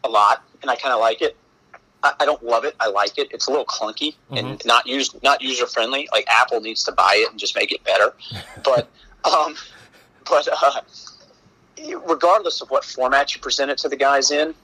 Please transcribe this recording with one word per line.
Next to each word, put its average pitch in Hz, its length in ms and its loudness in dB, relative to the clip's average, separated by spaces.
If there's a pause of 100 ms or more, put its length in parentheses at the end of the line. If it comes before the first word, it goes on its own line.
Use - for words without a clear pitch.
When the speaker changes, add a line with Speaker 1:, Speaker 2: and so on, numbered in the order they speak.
Speaker 1:
a - 40 -2
lot, 104 320 4 (200)
and 135 100 -4
I 113 60 0
kinda 131 180 -2
like 113 260 2
it. 113 140 0 (680)
I, 143 180 4
I 143 40 4
don't 143 160 0
love 117 220 0
it. 151 160 -4
I 113 80 0
like 101 300 -2
it. 143 140 -2
It's - 160 -6
a - 40 -6
little 135 140 -2
clunky 113 500 -6 (140)
and 127 180 -6 (120)
Speaker 2:
Mm-hmm. - 80 -10
Speaker 1:
not 120 200 2
used, 131 340 -6
not 135 200 2
user 127 260 -4
friendly. 135 460 -2
Like, 107 160 2
Apple 117 320 2
needs 110 240 -6
to - 80 -4
buy 98 240 4
it 110 140 2
and 110 60 -20
just 101 200 -6
make 101 160 -2
it - 100 -10
better. 98 300 2 (240)
Speaker 2:
<laughs> - 260 -18
Speaker 1:
But, 123 240 2 (380)
um, 156 300 2 (720)
but, 151 200 2
uh, 143 340 2 (1300)
regardless 175 540 2
of - 80 -14
what 139 160 0
format 131 500 0
you - 60 -18
present 139 300 -2
it 135 80 -4
to 147 100 -4
the 139 60 -4
guys 139 360 2
in 156 220 0 (100)